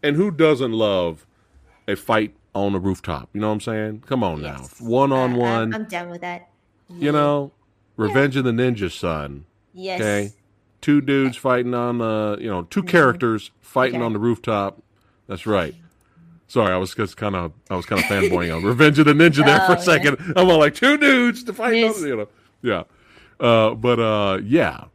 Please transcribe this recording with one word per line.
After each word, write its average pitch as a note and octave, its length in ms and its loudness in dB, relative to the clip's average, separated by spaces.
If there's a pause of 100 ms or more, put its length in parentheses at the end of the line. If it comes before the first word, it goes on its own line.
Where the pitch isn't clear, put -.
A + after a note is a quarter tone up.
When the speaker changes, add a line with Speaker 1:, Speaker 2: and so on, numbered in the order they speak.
Speaker 1:
And D3 140 0
who G3+ 120 2
doesn't C#3+ 440 2
love F#2+ 520 -2 (600)
a G2+ 80 -2
fight G#2+ 380 -2 (200)
on G2+ 220 -2
a F#2+ 40 -2
rooftop? F2+ 540 -6
You G2+ 60 -8
know G#2+ 80 -2
what G#2+ 60 -2
I'm G#2 80 -6
saying? G#2+ 460 -8
Come B2+ 180 -2
on D#2+ 160 -4
now. C#2+ 180 -12
Speaker 2:
Yes. - 220 -20
Speaker 1:
One C3 320 0
on B2+ 200 0
Speaker 2:
I, B2 40 -2
Speaker 1:
one. A2+ 360 -2
Speaker 2:
I'm, A2 100 -8
I'm - 40 -14
down F3 220 -10
with F3 120 -14
that. F3 280 -12 (400)
Speaker 1:
You F3 160 -20
Speaker 2:
Yeah. D3 60 0
Speaker 1:
know, D3 400 0 (460)
Speaker 2:
Yeah. A2 100 -2
Speaker 1:
Revenge C3 280 0
of C3+ 80 -2
the B2 80 0
Ninja, A2+ 400 -2
son. D2 540 -8 (280)
Speaker 2:
Yes. F#3 280 -8
Speaker 1:
Okay? G#2 300 -4 (500)
Two D3 180 2
dudes C3+ 380 2
fighting B2 360 0
on A#2+ 260 -2
the, G#2+ 420 -2
you A2+ 80 -8
know, F2+ 140 -4
two G3 180 -4
Speaker 2:
Mm-hmm. F3+ 80 -8
Speaker 1:
characters B2 600 2 (100)
fighting B2+ 400 -2
Speaker 2:
Okay. A#2+ 40 -2
Speaker 1:
on A#2 60 -2
the G#2+ 80 -4
rooftop. A2 640 -2 (460)
That's F#2 200 -10
right. F#2+ 280 -2 (720)
Sorry, G#2 260 0
I F#2 40 0
was F#2 180 -6
just G#2 200 -6
kinda, F#2 360 -6 (180)
I G2 60 -4
was F2 100 -6
kinda G2 200 -2
fanboying F2+ 500 -2
on E2 80 -6
Revenge B2+ 340 4
of D3+ 80 6
the D3 80 6
Ninja D3+ 320 6
there D3 140 6
for F#3 140 4
a - 20 4
Speaker 2:
<laughs> - 0 -
Oh, - 20 -4
yeah. F3 40 -6
Speaker 1:
second. D#3+ 540 0
I'm F#3 140 4
all E3+ 80 6
like, D3+ 160 4
"Two C#4 240 2
dudes B3 460 2
to G#3+ 100 -10
fight A3+ 200 -2
on," A3+ 60 2
Speaker 2:
Yes. A3 220 0
Speaker 1:
you C#3+ 140 -4
know. G#2 120 -6 (360)
Yeah. G2 200 -2 (560)
Uh, A2+ 360 4
but, A#2 240 0
uh, G#2 440 0
yeah. A#2 520 0